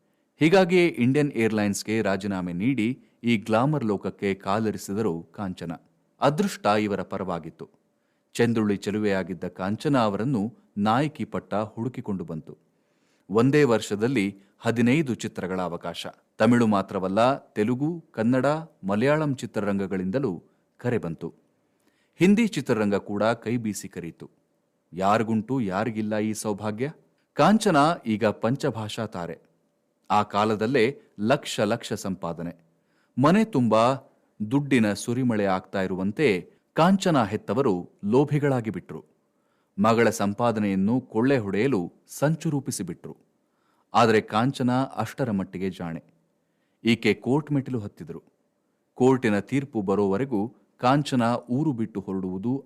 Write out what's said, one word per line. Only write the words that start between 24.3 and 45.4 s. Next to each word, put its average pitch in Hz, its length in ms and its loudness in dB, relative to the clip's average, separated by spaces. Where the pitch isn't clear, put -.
ಯಾರಿಗುಂಟು, 107 640 0
ಯಾರಿಗಿಲ್ಲ 107 580 -4
ಈ 107 160 -2
ಸೌಭಾಗ್ಯ? 107 600 -6
ಕಾಂಚನ 190 440 4
ಈಗ 110 200 0
ಪಂಚಭಾಷಾ 110 800 -2
ತಾರೆ. 85 340 -10
ಆ 104 120 4
ಕಾಲದಲ್ಲೇ 110 760 2
ಲಕ್ಷ 127 400 -2
ಲಕ್ಷ 117 340 -2
ಸಂಪಾದನೆ. 85 760 -8
ಮನೆ 185 240 6
ತುಂಬ 120 480 4
ದುಡ್ಡಿನ 135 420 2
ಸುರಿಮಳೆ 117 520 -2
ಆಗ್ತಾ 95 360 -2
ಇರುವಂತೆ 95 720 -2
ಕಾಂಚನ 170 500 4
ಹೆತ್ತವರು 101 680 -2
ಲೋಭಿಗಳಾಗಿ 135 640 2
ಬಿಟ್ರು. 87 360 -10
ಮಗಳ 113 300 4
ಸಂಪಾದನೆಯನ್ನು 104 920 0
ಕೊಳ್ಳೆ 131 360 0
ಹೊಡೆಯಲು 101 560 -2
ಸಂಚು 160 420 -2
ರೂಪಿಸಿಬಿಟ್ರು. 95 680 -8
ಆದರೆ 110 280 6
ಕಾಂಚನ 123 500 0
ಅಷ್ಟರ 127 600 -4
ಮಟ್ಟಿಗೆ 95 380 -4